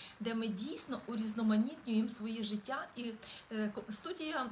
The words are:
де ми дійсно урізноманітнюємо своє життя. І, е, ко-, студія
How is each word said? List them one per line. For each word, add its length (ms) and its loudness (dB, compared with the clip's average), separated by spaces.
де 140 0
ми 140 2
дійсно 580 -2
урізноманітнюємо 1040 4
своє 340 -2
життя. 540 -2
І, 160 -4
е, 220 2
ко-, 180 -6
студія 600 -2